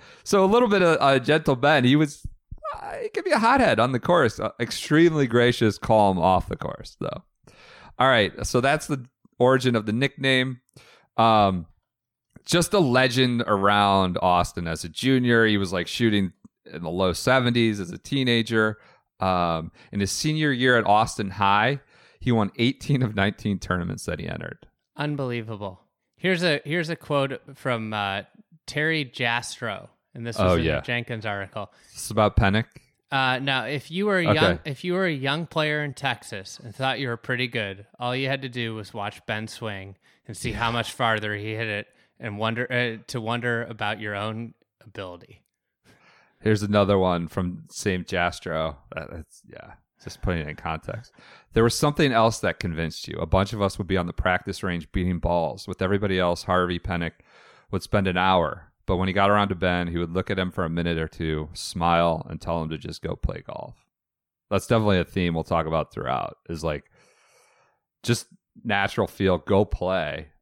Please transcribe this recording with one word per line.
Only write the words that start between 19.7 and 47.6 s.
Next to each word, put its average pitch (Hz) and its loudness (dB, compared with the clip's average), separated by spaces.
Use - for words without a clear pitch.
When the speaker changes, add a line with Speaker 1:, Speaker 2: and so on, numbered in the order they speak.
Speaker 1:
in 101 -4
his 98 0
senior 156 -2
year 123 4
at 101 0
Austin 104 2
High, 104 2
he 123 0
won 110 2
eighteen 127 0
of 107 -4
nineteen 101 -2
tournaments 90 -6
that 82 -6
he 58 -8
entered. 50 -12
Speaker 2:
Unbelievable. 120 -8
Here's 180 -2
a, 160 0
here's 160 -4
a 165 -6
quote 135 -2
from, 113 -4
uh, 101 -4
Terry 156 -2
Jastrow. 117 -6
And 117 -10
this 113 -8
was 92 4
Speaker 1:
Oh, 85 4
Speaker 2:
in 82 0
Speaker 1:
yeah. 76 0
Speaker 2:
a - -8
Jenkins 120 -6
article. 101 -8
Speaker 1:
It's - -12
about 104 2
Pennick? 104 4
Speaker 2:
Uh, 131 0
now, 131 -2
if 139 -8
you 185 -2
were 196 2
a 170 0
Speaker 1:
Okay. 101 4
Speaker 2:
young, 87 2
if 147 -8
you 175 -2
were 190 0
a 165 0
young 143 -4
player 151 -2
in 143 -6
Texas - -8
and 113 -16
thought 131 -4
you 135 -4
were 117 -4
pretty 127 -4
good, 101 -6
all 123 -4
you 135 -4
had 135 -4
to 135 -8
do 120 -6
was 104 -14
watch 104 -10
Ben 110 -6
swing 98 -12
and 107 -14
see 117 -6
how 113 -2
much 117 -4
farther 107 -2
he 107 -8
hit 110 -6
it, 104 -6
and 104 -10
wonder, 113 -2
uh, 120 -4
to 131 -8
wonder 117 -4
about 107 -6
your 107 -8
own 110 -6
ability. 92 -16
Speaker 1:
Here's 107 2
another 101 4
one 87 0
from 90 -6